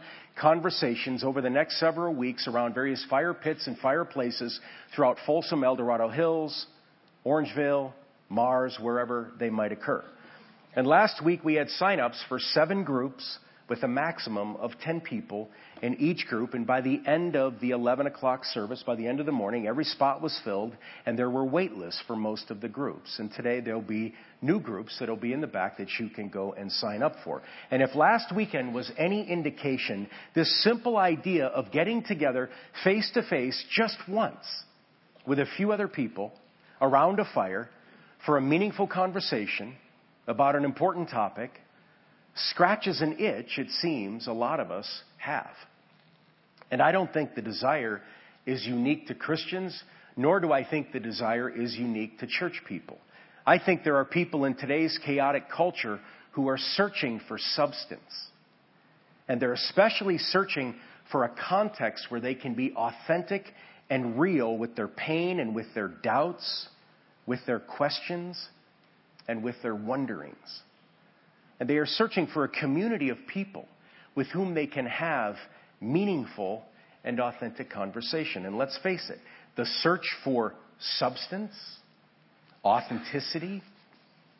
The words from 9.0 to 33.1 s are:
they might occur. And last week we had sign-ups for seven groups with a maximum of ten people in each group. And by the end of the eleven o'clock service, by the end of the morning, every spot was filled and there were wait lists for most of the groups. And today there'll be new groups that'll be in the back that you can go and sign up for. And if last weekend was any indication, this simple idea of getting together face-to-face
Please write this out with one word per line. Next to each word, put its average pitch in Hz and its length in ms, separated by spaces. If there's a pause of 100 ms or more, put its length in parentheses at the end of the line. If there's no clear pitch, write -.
they 117 80
might 107 240
occur. 113 320 (720)
And 127 100
last 170 380
week 170 180
we 156 120
had 147 160
sign-ups 170 580
for 127 100
seven 170 460
groups 135 540 (300)
with 120 160
a 127 40
maximum 120 680
of 113 160 (100)
ten 165 180
people 107 480 (320)
in 120 140
each 147 320
group. 120 260
And 120 140
by 127 160
the 131 240
end 160 300
of 131 240
the 123 100
eleven 127 360
o'clock 127 380
service, 113 400
by 120 120
the 113 100
end 131 120
of 151 60
the 147 80
morning, 110 340
every 127 180
spot 139 360
was 156 240
filled 110 320 (300)
and 117 120
there 123 120
were 131 140
wait 160 280
lists - 340
for 117 80
most 107 360
of 101 100
the 113 80
groups. 107 500
And 107 140
today 123 280
there'll 113 200
be 110 340 (280)
new 170 180
groups 110 380
that'll 113 180
be 120 160
in 139 80
the 151 60
back 98 320
that 98 100 (100)
you 110 120
can 104 180
go 98 240
and 98 180
sign 104 320
up 156 120 (100)
for. 71 160 (300)
And 131 120
if 131 120
last 185 400
weekend 151 400
was 123 240
any 196 280
indication, 143 800 (280)
this - 280
simple 233 360
idea 175 480
of 127 260
getting 208 300
together 135 480 (340)
face-to-face 185 840